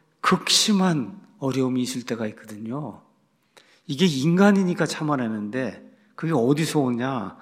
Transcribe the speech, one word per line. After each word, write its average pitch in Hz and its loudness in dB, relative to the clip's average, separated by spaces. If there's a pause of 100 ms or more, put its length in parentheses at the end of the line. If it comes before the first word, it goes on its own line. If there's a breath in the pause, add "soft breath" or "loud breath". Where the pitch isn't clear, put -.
(200 loud breath)
극심한 185 2 (180)
어려움이 127 0
있을 120 -6
때가 113 -4
있거든요. 107 -12 (840 soft breath)
이게 180 2
인간이니까 175 4
참아내는데 120 -4 (200 loud breath)
그게 160 -4
어디서 147 2
오냐? 123 -4